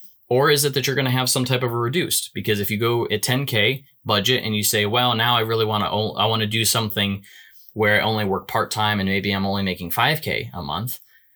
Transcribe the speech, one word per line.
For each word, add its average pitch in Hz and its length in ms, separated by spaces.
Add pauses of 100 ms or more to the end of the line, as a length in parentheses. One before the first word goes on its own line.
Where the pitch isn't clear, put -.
(280)
Or 139 240
is 143 120
it 143 100
that 131 120
you're 139 80
gonna 131 160
have 127 180
some 127 160
type 127 200
of 117 80
a 117 40
reduced? 120 560
Because 104 280
if 101 100
you 107 80
go 117 320
at 107 140
ten 131 200
K 117 400 (200)
budget 110 400
and 107 100
you 104 80
say, 104 240
"Well, 120 300
now 120 200
I 117 40
really 113 260
wanna 107 240
o-, 107 240
I 104 120
wanna 110 200
do 110 180
something 101 600 (500)
where 104 260
I - 40
only 107 200
work 95 220
part-time 107 540
and 95 80
maybe 98 240
I'm 98 140
only 98 180
making 87 260
five 139 320
K 80 320
a 87 80
month," 85 380 (360)